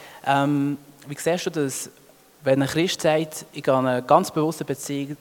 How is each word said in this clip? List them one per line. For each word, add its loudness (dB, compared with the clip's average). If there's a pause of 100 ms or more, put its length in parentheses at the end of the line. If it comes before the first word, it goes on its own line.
(240)
Ähm, 0 (300)
wie -10
siehst -2
du -4
das, -4 (540)
wenn 4
ein 0
Christ -2
sagt, 0
"Ich -12
gehe 4
eine 2
ganz 4
bewusste -2
Beziehung -6